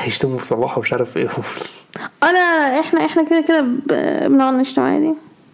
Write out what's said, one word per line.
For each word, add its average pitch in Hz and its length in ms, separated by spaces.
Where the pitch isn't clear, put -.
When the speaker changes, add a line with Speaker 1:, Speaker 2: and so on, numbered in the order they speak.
Speaker 1:
يشتموا 127 320
في - 80
صلاح 123 320
ومش 113 140
عارف 123 240
ايه. - 120
Speaker 2:
انا، 349 160
احنا، 320 240
احنا 320 180
كده 330 180
كده 320 200
ب-، - 720
بنقعد 269 220
نشتم 262 280
عادي. 302 320